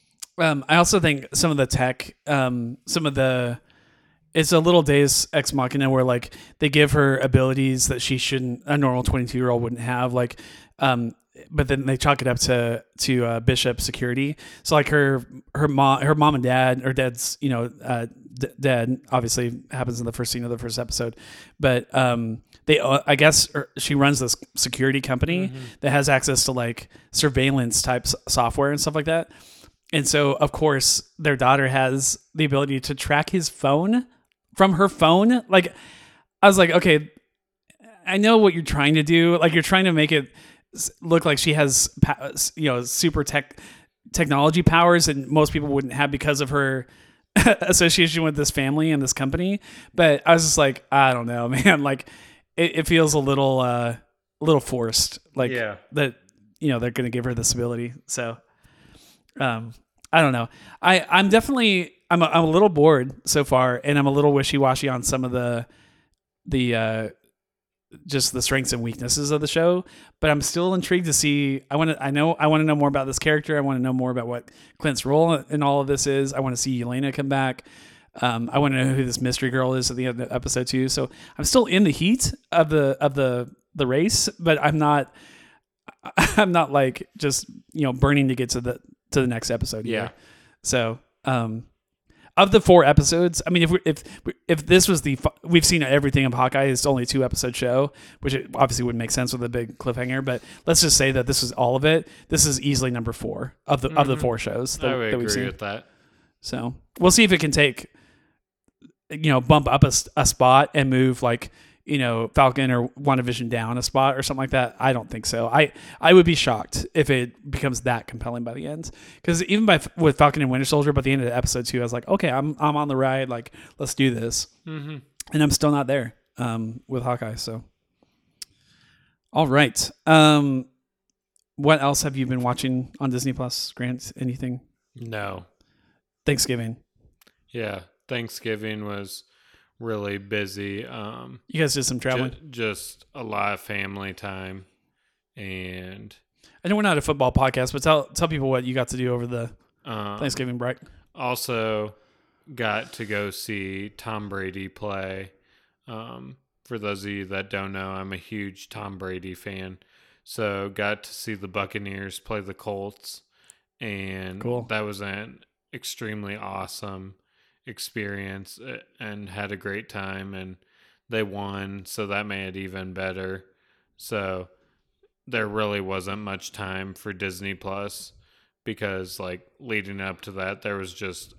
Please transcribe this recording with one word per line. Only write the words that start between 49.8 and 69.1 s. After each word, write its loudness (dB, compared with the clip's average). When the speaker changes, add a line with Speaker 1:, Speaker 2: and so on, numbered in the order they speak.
Speaker 1:
But 4
I 6
was 6
just 0
like, 0
"I 6
don't -2
know, -4
<laughs> -
man." 4
Like, -4
it, 0
it -2
feels 4
a 2
little, 2
uh, -2
a -20
little 2
forced. -4
Like, -2
Speaker 2:
Yeah. -6
Speaker 1:
that, -2
you 0
know, 0
they're -2
gonna -4
give -4
her -2
this -2
ability. -4
So, -8
um, -4
I 6
don't 4
know. -2
I, 4
I'm 4
definitely, 2
I'm 4
a, 6
I'm 2
a 2
little 6
bored 4
so 2
far, 2
and 0
I'm 4
a 4
little 4
wishy-washy 2
on -4
some -2
of -4
the, -4
the, 0
uh, -2
just -2
the -4
strengths -2
and -4
weaknesses -4